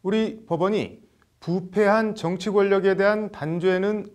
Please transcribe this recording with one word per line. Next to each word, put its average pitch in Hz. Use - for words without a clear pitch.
우리 214
법원이 170
부패한 202
정치 180
권력에 196
대한 208
단죄는 185